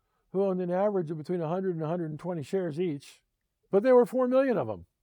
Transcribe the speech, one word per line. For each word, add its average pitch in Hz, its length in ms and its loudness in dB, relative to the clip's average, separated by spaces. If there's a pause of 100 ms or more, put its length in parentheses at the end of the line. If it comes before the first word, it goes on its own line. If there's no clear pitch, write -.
(340)
who 190 100 0
owned 190 160 0
an 180 120 -4
average 185 400 0
of 165 80 -6
between 175 220 -4
a 156 60 -2
hundred 185 280 -2
and 160 80 -4
a 147 40 -4
hundred 165 220 -4
and 151 80 -8
twenty 170 240 -6
shares 170 380 -4
each, 160 420 -6 (480)
but 202 140 4
there 262 100 6
were 247 120 8
four 247 220 0
million 262 300 2
of 135 80 0
them, 95 200 -8 (180)